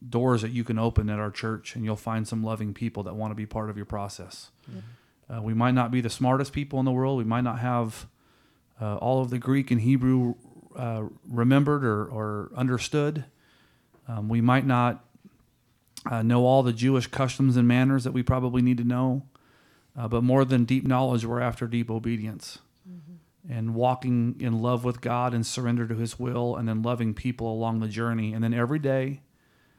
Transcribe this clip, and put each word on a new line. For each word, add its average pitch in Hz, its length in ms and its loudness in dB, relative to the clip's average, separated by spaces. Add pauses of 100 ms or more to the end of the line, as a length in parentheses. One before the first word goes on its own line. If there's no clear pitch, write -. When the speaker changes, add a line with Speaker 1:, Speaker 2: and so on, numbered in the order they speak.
Speaker 1:
doors 120 340 4
that 110 100 -4
you 120 140 -2
can 110 120 -4
open 113 320 2
at 104 100 -2
our 107 120 -4
church, - 440 -8
and 117 100 -6
you'll 107 100 -2
find 110 320 -4
some 110 160 -4
loving 110 300 -4
people 110 300 -6
that 92 120 -10
wanna 107 200 -6
be 107 100 -8
part 107 240 -6
of 104 80 -8
your 101 80 -8
process. 101 680 -10 (220)
Speaker 2:
Yep. 95 100 -14 (540)
Speaker 1:
Uh, 113 40 -8
we 110 120 -2
might 120 200 4
not 123 160 4
be 127 120 0
the 117 80 0
smartest 135 420 2
people 143 280 -4
in 131 60 2
the 131 60 2
world. 131 260 0
We 120 60 -2
might 117 220 0
not 117 140 -2
have, 120 480 -2 (760)
uh, 104 160 -4
all 131 240 0
of 127 80 -2
the 123 100 -2
Greek 131 320 0
and 123 80 4
Hebrew, 127 560 2 (400)
uh, 117 280 -4 (220)
remembered 139 600 4
or, 107 200 0
or 107 520 -6
understood. 139 680 -2 (840)
Um, 107 200 -4
we 117 140 2
might 127 240 4
not, 123 400 0 (1040)
uh, 117 120 0
know 120 220 6
all 131 160 6
the 123 120 2
Jewish 123 340 2
customs 131 480 2
and 120 120 6
manners 131 360 4
that 127 80 -4
we 127 100 -2
probably 127 400 2
need 123 180 4
to 120 40 -2
know. 127 400 0 (720)
Uh, 120 120 -4
but 117 140 2
more 127 200 6
than 127 220 4
deep 131 200 0
knowledge, 127 400 2
we're 117 140 -2
after 120 280 -2
deep 117 220 -2
obedience. 113 720 -6 (300)
Speaker 2:
Mm-hmm. 175 240 -18 (400)
Speaker 1:
And 113 220 -4
walking 123 640 0
in 113 220 0
love 120 220 0
with 123 180 -2
God 120 320 -2
and 117 120 0
surrender 120 420 -2
to 113 80 -4
his 113 240 -6
will, 120 360 -2
and 113 120 -4
then 110 140 -2
loving 117 320 -2
people 113 380 -4
along 113 280 -2
the 110 100 -2
journey. 110 440 -2
And 113 100 -2
then 113 100 0
every 120 260 0
day 135 420 -2 (580)